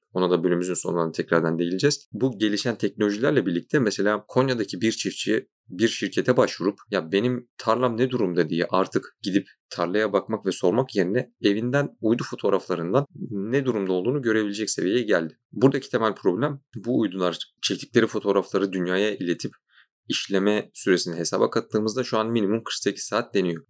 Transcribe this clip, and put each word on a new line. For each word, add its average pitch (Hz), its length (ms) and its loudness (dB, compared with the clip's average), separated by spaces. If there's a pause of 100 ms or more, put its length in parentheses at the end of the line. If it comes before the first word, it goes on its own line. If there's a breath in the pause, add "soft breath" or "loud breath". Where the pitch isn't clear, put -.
(140)
Ona 92 160 2
da 87 140 2
bölümümüzün 87 300 0
sonlarında 85 380 -2
tekrardan 82 480 0
değineceğiz. 95 520 -2
Bu 113 260 -2
gelişen 104 400 -2
teknolojilerle 107 680 0
birlikte 92 340 0
mesela 104 480 0
Konya'daki 123 540 0
bir 110 100 2
çiftçi - 560 -4 (220)
bir 104 180 0
şirkete 101 500 0
başvurup 98 420 0 (120)
"Ya 85 200 -2
benim 120 460 0
tarlam 117 400 0
ne 127 120 2
durumda?" 90 400 0
diye 82 200 0
artık - 520 0
gidip 95 260 0 (220 soft breath)
tarlaya 98 440 -2
bakmak 101 320 -2
ve 95 60 0
sormak 104 440 0
yerine 95 360 0 (100)
evinden 123 600 0
uydu 117 220 2
fotoğraflarından 95 800 0 (240)
ne 113 360 -2
durumda 101 280 0
olduğunu 120 280 0
görebilecek 107 480 0
seviyeye 101 320 0
geldi. 87 380 0 (120)
Buradaki 135 380 4
temel 110 260 0
problem 127 460 0 (140)
bu 120 240 -2
uydular 92 380 0 (240)
çektikleri 107 460 2
fotoğrafları 98 640 0
dünyaya 95 440 0
iletip 87 360 -4 (560 soft breath)
işleme 101 640 0
süresini 87 420 0
hesaba 95 340 0
kattığımızda 110 540 -2
şu 117 140 -2
an 110 140 -2
minimum 113 320 0
kırk - 120 -8
sekiz - 280 -4
saat 113 300 -4
deniyor. 90 360 0